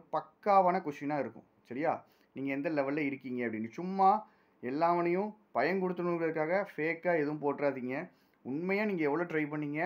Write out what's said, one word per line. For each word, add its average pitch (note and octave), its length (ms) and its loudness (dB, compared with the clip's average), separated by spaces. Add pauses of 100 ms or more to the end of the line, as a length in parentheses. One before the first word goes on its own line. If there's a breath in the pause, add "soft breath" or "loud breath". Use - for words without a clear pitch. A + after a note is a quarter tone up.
(120)
பக்காவான F#3 680 2
கொஸ்டினா D3 380 -4
இருக்கும், A2+ 280 -6 (160)
சரியா? C#3 300 -2 (420 soft breath)
நீங்க C3+ 160 -4
எந்த C#3 180 -2
லெவல்ல C#3+ 280 0
இருக்கீங்க C3+ 480 -4
அப்படின்னு. A2 240 -4
சும்மா F#3+ 380 0 (560 soft breath)
எல்லாவனையும் E3+ 640 2 (240)
பயம் E3+ 300 2
கொடுத்தணுங்கிறதுக்காக E3+ 720 0 (220)
ஃபேக்கா E3 400 0
எதுவும் D3+ 280 0
போட்டுறாதீங்க. C#3 540 0 (480 soft breath)
உண்மையா F3+ 400 -2
நீங்க F#3 180 0
எவ்வளோ D3+ 200 2
ட்ரை D#3+ 280 -2
பண்ணீங்க, D3+ 340 -4